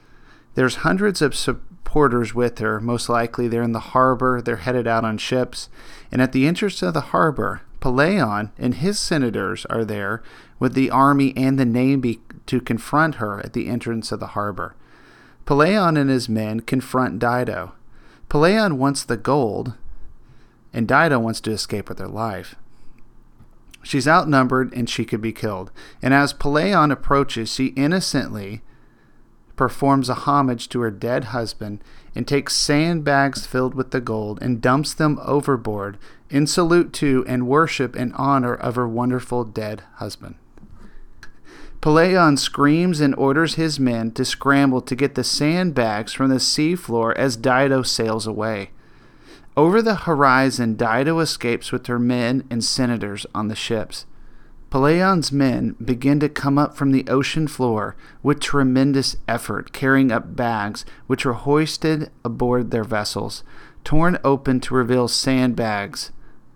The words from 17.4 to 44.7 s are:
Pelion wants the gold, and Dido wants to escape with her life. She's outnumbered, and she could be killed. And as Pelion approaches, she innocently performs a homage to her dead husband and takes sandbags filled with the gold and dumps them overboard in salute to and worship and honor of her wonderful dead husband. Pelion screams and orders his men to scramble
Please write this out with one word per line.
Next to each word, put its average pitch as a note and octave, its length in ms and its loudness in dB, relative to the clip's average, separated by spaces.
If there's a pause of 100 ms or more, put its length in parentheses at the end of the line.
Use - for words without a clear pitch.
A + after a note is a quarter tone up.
Pelion F3+ 480 4
wants C#3 260 0
the A#2 140 -4
gold, A#2 560 0 (960)
and A#2 160 0
Dido C#3+ 300 4
wants A2+ 240 -2
to A2+ 100 -4
escape G#2 380 -6
with - 80 -8
her F#2+ 100 -8
life. G2 460 -8 (1300)
She's C3+ 260 -2
outnumbered, C3 640 4
and A#2+ 140 -4
she - 180 -4
could A2 160 -4
be A2+ 100 -4
killed. G2 400 -6 (320)
And C3 100 4
as C#3 200 4
Pelion D3+ 580 2
approaches, C3 600 0
she C3 160 0
innocently B2+ 920 -2 (920)
performs C3+ 520 2
a B2+ 60 -2
homage C3+ 560 0
to B2 120 -2
her A2+ 100 0
dead A#2+ 340 -4
husband G#2+ 580 -8 (300)
and A#2+ 140 -4
takes C#3 280 0
sandbags D3 920 0
filled B2+ 260 0
with B2+ 160 -4
the C3 120 -2
gold A2 420 -4
and A#2+ 180 -2
dumps C3+ 320 2
them D3+ 300 2
overboard A2+ 760 -2 (320)
in C#3+ 160 2
salute E3+ 480 4
to C3 340 2
and B2 200 -2
worship C3+ 480 2
and B2 220 -4
honor C3+ 360 0
of B2 220 -4
her B2 120 0
wonderful B2 560 -2
dead G#2+ 380 -8 (140)
husband. F#2+ 400 -12 (1500)
Pelion E3 540 6
screams D3+ 640 2
and C#3+ 160 2
orders C#3+ 400 2
his D#3 240 -2
men A2+ 320 0
to C3 140 -2
scramble C#3 560 2